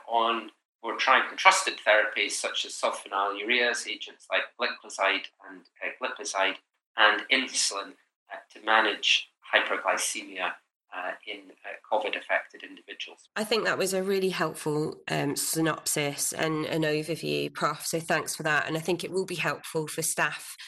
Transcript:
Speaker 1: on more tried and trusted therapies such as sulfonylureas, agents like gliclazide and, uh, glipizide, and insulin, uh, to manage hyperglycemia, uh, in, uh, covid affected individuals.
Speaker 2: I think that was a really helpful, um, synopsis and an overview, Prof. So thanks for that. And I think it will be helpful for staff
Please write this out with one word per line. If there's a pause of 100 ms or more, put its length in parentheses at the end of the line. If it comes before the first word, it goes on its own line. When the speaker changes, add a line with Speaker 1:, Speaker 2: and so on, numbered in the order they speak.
Speaker 1:
on (340)
more
tried
and
trusted (120)
therapies
such
as
sulfonylureas,
agents
like (180)
gliclazide (220)
and, (200)
uh, (120)
glipizide, (420)
and (100)
insulin, (380)
uh, (160)
to
manage (240)
hyperglycemia, (420)
uh, (140)
in, (240)
uh, (200)
covid
affected
individuals. (140)
Speaker 2:
I
think
that
was
a
really
helpful, (140)
um,
synopsis
and
an
overview,
Prof.
So
thanks
for
that.
And
I
think
it
will
be
helpful
for
staff (140)